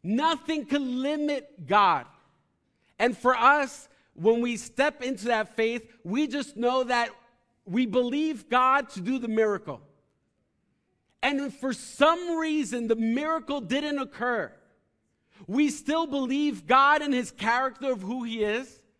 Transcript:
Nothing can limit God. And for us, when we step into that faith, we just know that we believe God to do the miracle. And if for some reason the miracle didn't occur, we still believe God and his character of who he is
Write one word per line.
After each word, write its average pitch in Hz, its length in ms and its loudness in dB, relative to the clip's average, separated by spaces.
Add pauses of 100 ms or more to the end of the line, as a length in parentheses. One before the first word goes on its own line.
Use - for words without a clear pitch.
Nothing 294 600 -2
can 254 360 -2
limit 285 640 -4
God. 175 400 4 (920)
And 226 180 0
for 254 180 2
us, 269 540 2 (240)
when 226 280 2
we 240 160 -2
step 294 440 -2
into 247 240 -6
that 220 300 0
faith, 226 360 -2 (120)
we 254 240 -2
just 262 280 -6
know 247 280 0
that 240 260 0 (580)
we 226 200 0
believe 254 600 -2
God 262 420 2
to 190 120 -12
do 254 160 -2
the 240 100 -6
miracle. 208 540 -2 (1400)
And 277 180 0
if 269 140 -8
for 254 180 -6
some 339 640 0
reason 262 500 -2
the 226 80 2
miracle 277 640 -2
didn't 285 380 -4
occur, 240 560 -4 (960)
we 269 240 2
still 320 340 -2
believe 269 600 -2
God 277 340 6
and 285 100 -2
his 247 200 -2
character 247 600 -2
of 196 120 -4
who 240 200 -6
he 226 200 -4
is 226 360 -4 (200)